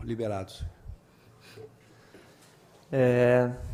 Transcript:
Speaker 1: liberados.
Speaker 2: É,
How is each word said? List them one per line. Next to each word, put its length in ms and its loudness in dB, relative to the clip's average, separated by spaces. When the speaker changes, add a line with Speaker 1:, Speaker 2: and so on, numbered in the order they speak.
Speaker 1:
liberados. 600 -6
Speaker 2:
É, 580 4